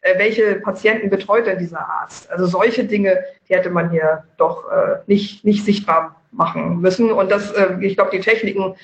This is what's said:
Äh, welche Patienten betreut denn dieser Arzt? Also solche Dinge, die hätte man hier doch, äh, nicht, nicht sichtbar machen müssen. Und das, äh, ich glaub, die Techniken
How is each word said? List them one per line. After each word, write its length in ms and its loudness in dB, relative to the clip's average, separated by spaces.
Äh, 180 2
welche 360 2
Patienten 540 0
betreut 380 0
denn 100 -2
dieser 220 -8
Arzt? 500 -10
Also 160 -2
solche 380 2
Dinge, 400 0
die 80 0
hätte 140 0
man 200 -2
hier 320 0
doch, 340 -2
äh, 280 0
nicht, 360 0
nicht 200 2
sichtbar 560 0
machen 500 -2
müssen. 300 2
Und 220 2
das, 180 -2
äh, 300 2
ich 160 -2
glaub, 160 2
die 80 -2
Techniken 640 0